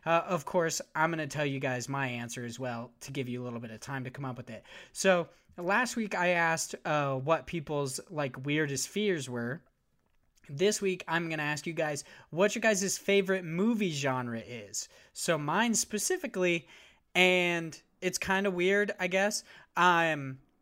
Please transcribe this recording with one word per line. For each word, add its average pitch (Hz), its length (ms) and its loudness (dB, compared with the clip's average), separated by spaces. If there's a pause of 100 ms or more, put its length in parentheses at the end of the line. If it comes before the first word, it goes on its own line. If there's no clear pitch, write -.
uh, 165 220 4
of 175 180 -2
course, 165 360 0 (160)
I'm 160 140 4
gonna 156 160 -2
tell 147 200 -2
you 135 140 -2
guys 127 280 -4
my 139 200 -2
answer 120 360 -8
as 120 140 -10
well 120 320 -6 (120)
to 143 100 -12
give 131 160 -4
you 123 140 -6
a - 20 -6
little 117 160 -8
bit 117 100 -10
of 110 100 -14
time 135 240 -8
to 131 60 -8
come 143 140 -8
up 127 140 -6
with 113 120 -14
it. 110 140 -14 (280)
So 180 360 4 (300)
last 202 380 0
week 214 180 -2
I 180 140 2
asked, 165 460 2 (120)
uh, 147 300 2
what 151 300 0
people's, 143 540 -4 (100)
like, 139 360 -6
weirdest 147 420 0
fears 185 400 -2
were. 123 320 -6 (880)
This 180 340 0
week, 185 240 0
I'm 165 240 0
gonna 156 120 -2
ask 147 240 -2
you 170 60 -4
guys 151 320 -4 (260)
what 196 240 2
your 233 60 -4
guys' 196 380 2
favorite 190 460 2
movie 196 460 2
genre 127 500 -2
is. 107 480 -10 (240)
So 165 260 0
mine 190 360 2
specifically, 196 920 0 (480)
and 175 680 2 (200)
it's 180 180 0
kinda 196 320 0
weird, 196 480 2
I 185 80 -2
guess, 190 380 0 (320)
um, 160 640 4 (240)